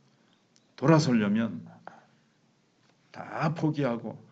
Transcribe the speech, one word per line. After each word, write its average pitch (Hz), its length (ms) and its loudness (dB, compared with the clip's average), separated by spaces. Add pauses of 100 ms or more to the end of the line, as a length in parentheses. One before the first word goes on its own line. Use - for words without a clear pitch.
(760)
돌아서려면 113 880 2 (1400)
다 135 440 -6
포기하고 123 760 -4